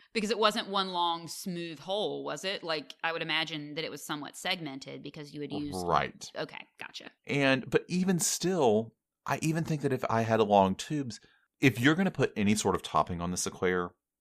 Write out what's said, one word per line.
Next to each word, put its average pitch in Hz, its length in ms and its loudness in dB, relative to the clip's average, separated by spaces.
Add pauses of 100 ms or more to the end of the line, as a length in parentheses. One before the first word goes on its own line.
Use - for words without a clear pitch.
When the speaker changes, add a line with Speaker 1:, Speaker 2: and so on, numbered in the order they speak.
(140)
Speaker 1:
Because 214 160 -2
it 214 80 0
wasn't 214 320 2
one 190 200 -2
long, 170 380 -2
smooth 170 520 -8
hole, 151 440 -4
was 147 200 -6
it? 190 200 -6
Like, 156 300 -4 (100)
I 165 80 0
would 165 120 -4
imagine 156 520 -4
that 160 80 -6
it 135 60 -6
was 143 160 -12
somewhat 147 320 -8
segmented 139 640 -8
because 147 320 -14
you 147 80 -8
had 143 100 -8
used 147 360 -4
Speaker 2:
Right. 69 360 0 (140)
Speaker 1:
Okay, - 220 -10 (200)
gotcha. - 300 -12 (160)
Speaker 2:
And, 135 420 2
but 139 200 2
even 180 320 2
still, 127 720 2 (320)
I 135 160 -2
even 160 220 0
think 156 180 -2
that 139 120 2
if 127 140 -2
I 113 140 4
had 113 180 4
a 110 40 8
long 98 320 6
tubes, 139 440 -6 (400)
if 127 200 6
you're 139 160 6
gonna 190 160 2
put - 240 0
any 104 180 4
sort 101 220 2
of 82 80 -2
topping 82 380 0
on 87 100 -2
this 90 160 -4
eclair, 90 420 0 (320)